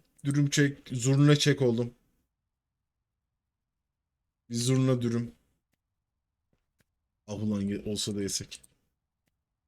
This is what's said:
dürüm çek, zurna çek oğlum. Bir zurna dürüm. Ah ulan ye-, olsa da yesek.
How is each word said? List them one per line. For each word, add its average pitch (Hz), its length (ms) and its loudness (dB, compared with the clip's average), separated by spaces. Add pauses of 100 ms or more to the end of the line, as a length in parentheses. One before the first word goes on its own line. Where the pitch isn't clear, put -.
(220)
dürüm 143 260 0
çek, 143 420 0
zurna 135 440 4
çek 143 260 2
oğlum. 120 320 0 (2500)
Bir 120 60 -6
zurna 131 460 0
dürüm. 117 300 -4 (2000)
Ah 104 160 -8
ulan 104 180 -2
ye-, 98 240 -4
olsa 104 300 -6
da 101 60 -4
yesek. - 400 -8 (1080)